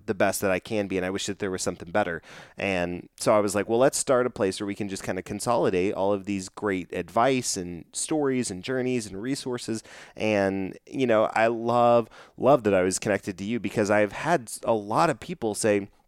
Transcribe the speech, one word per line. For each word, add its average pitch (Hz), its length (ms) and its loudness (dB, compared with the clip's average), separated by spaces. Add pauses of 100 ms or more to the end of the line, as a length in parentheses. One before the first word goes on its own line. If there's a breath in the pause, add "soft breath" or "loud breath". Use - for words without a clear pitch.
the 110 80 -2
best 98 260 2
that 101 100 0
I 92 80 2
can 104 280 -4
be, 95 100 -2
and 90 80 0
I 92 60 -4
wish 98 160 -4
that 101 120 -8
there 101 120 -2
was 92 120 -4
something 85 280 -6
better." 87 300 -2 (360 loud breath)
And 90 600 -2
so 120 160 2
I 107 60 6
was 104 160 0
like, 98 140 0
"Well, 117 100 2
let's 139 180 4
start 123 300 2
a - 20 -2
place 98 300 -2
where 104 80 -4
we 101 80 -4
can 101 140 -6
just 95 140 -6
kinda 95 200 -4
consolidate 104 720 0
all 98 180 0
of 95 120 -4
these 95 240 -4
great 95 440 -4
advice 117 640 0
and 87 360 -8
stories 135 580 -2
and 90 120 -10
journeys 127 440 -2
and 95 140 -12
resources." 123 600 -6 (340 loud breath)
And, 98 680 0
you 131 220 -2
know, 110 260 4
I 113 140 4
love, 120 640 4 (280 loud breath)
love 127 260 4
that 101 120 4
I 92 80 6
was 92 160 0
connected 98 400 -2
to 98 40 -8
you 113 160 -4
because 98 300 0
I've 104 220 4
had 143 400 -2 (120)
a 117 100 2
lot 113 360 2
of 131 100 -4
people 117 360 -6
say, 104 320 2 (200)